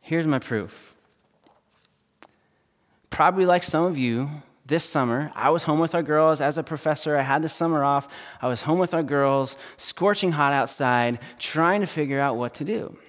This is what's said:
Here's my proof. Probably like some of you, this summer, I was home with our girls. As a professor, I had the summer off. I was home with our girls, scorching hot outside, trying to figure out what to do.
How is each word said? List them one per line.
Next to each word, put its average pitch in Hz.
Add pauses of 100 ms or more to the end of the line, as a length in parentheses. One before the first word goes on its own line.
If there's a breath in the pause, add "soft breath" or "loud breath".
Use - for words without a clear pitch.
Here's 160
my 143
proof. - (2250)
Probably 185
like 180
some 160
of 180
you, 131 (240)
this 151
summer, 131
I 127
was 165
home 151
with 165
our 170
girls. 151
As 147
a 165
professor, 151
I 139
had 139
the 160
summer 165
off. 139 (320 loud breath)
I 127
was 120
home 160
with 175
our 165
girls, 139 (200 loud breath)
scorching 196
hot 143
outside, 123 (200 loud breath)
trying 175
to 185
figure 139
out 139
what 120
to 147
do. 208 (120)